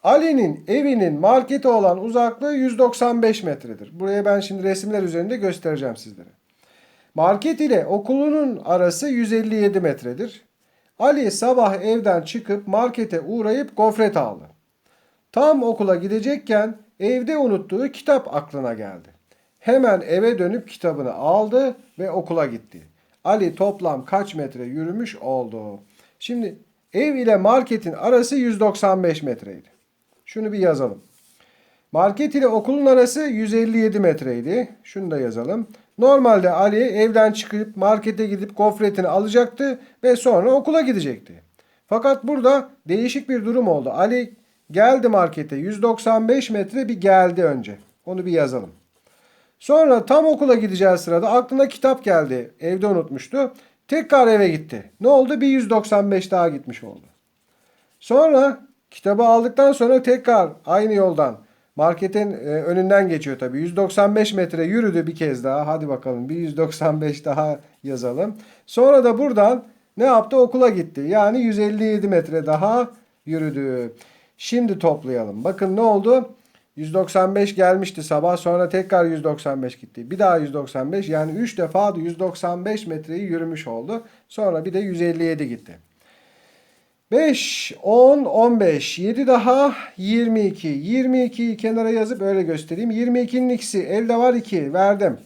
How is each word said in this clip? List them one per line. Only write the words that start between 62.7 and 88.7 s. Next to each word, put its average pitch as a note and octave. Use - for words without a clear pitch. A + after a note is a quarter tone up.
geçiyor C#3+
tabii. B2+
Yüz E3+
doksan G3+
beş G#3+
metre F3
yürüdü F3+
bir D3+
kez C#3+
daha. C#3+
Hadi D3+
bakalım B2+
bir D#3
yüz D#3
doksan D#3
beş D3
daha D3+
yazalım. C3+
Sonra C4
da A#3
buradan B3
ne A3
yaptı? A#3+
Okula B3
gitti. F3
Yani G#3+
yüz A3
elli G#3
yedi G#3
metre D#3+
daha G#3
yürüdü. C#3
Şimdi A#3
toplayalım. B2+
Bakın F#3+
ne A3
oldu? A3+
Yüz D#3
doksan F#3+
beş G3+
gelmişti F#3
sabah. E3
Sonra F3
tekrar F#3
yüz D#3+
doksan D3
beş B2
gitti. A#2+
Bir F#3
daha F#3
yüz D3
doksan C#3
beş. F#3+
Yani D#3
üç A#3
defa F#3
yüz E3
doksan F3+
beş G#3+
metreyi D#3+
yürümüş E3
oldu. C3+
Sonra F3
bir F#3
de F#3+
yüz F#3
elli E3
yedi D3+
gitti. A2
Beş, C#4
on, B3+
on A#3
beş, E3